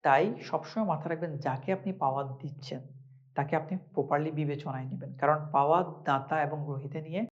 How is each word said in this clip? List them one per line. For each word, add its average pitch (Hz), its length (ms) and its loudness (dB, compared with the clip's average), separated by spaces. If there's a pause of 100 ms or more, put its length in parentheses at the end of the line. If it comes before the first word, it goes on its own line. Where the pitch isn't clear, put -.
তাই 160 400 6
সবসময় - 440 -2
মাথায় 165 220 0
রাখবেন, 160 300 -4
যাকে 131 340 -2
আপনি 190 200 -2
পাওয়ার 135 460 0
দিচ্ছেন, - 420 -10 (540)
তাকে - 220 0
আপনি 180 220 -2 (160)
প্রপারলি 147 360 2
বিবেচনায় 147 540 -2
নেবেন। 131 300 -8
কারণ 151 380 2
পাওয়ার 156 320 6 (200)
দাতা 147 380 2
এবং 147 220 -2
গ্রহীতা 143 360 -6
নিয়ে 170 340 -4